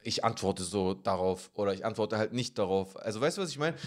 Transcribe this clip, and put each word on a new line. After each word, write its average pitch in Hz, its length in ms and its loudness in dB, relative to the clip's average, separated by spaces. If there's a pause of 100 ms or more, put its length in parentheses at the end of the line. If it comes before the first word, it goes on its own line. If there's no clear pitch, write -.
Ich - 220 -2
antworte 95 400 0
so 95 300 2
darauf 92 600 0
oder 101 200 2
ich 95 100 -6
antworte 107 340 0
halt 110 140 0
nicht 120 260 -4
darauf. 95 380 2
Also 110 240 -4
weißt 156 180 2
du, 196 40 0
was 165 80 -4
ich 135 80 -8
meine? 156 180 0 (100)